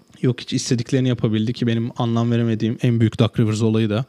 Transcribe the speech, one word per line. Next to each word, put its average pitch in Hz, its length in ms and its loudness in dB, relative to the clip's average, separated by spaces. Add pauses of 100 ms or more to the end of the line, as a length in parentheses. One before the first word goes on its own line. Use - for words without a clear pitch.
(220)
Jokic - 340 -2
istediklerini 127 520 0
yapabildi 113 460 0
ki 123 140 -2
benim 117 300 -2
anlam 117 340 0
veremediğim 117 500 0
en 117 180 2
büyük 113 200 2
Doc 113 200 0
Rivers 107 220 0
olayı 110 280 2
da 107 200 -2